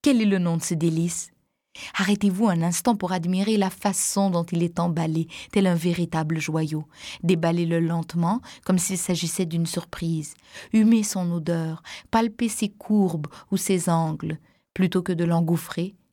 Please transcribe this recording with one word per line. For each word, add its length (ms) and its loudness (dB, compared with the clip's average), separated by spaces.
Quel 160 6
est 40 2
le 120 4
nom 200 0
de 40 -2
ce 140 -4
délice ? 560 -2
Arrêtez-vous 520 2
un 140 2
instant 340 2
pour 160 -4
admirer 460 0
la 140 2
façon 580 0
dont 140 0
il 180 -2
est 180 0
emballé, 480 0
tel 140 4
un 80 4
véritable 680 0
joyau. 460 -2
Déballez-le 560 2
lentement, 600 0
comme 100 4
s'il 220 -2
s'agissait 480 -2
d'une 180 -2
surprise. 720 -6
Humez 280 6
son 300 -2
odeur, 500 -4
palpez 380 0
ses 200 -2
courbes 560 0
ou 80 0
ses 320 0
angles. 480 0
Plutôt 260 2
que 100 -4
de 140 0
l'engouffrer 680 0